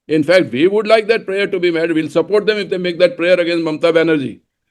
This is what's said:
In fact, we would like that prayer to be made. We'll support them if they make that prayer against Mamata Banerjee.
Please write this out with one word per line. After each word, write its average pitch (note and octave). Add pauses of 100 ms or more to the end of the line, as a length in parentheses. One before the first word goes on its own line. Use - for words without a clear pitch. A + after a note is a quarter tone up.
In D#3
fact, E3
we C3+
would G3+
like A3
that A3
prayer G3
to F#3+
be F3
made. E3
We'll D#3
support F3+
them G#3+
if F#3+
they F#3
make F3+
that F3
prayer F3
against E3+
Mamata D#3+
Banerjee. D#3 (300)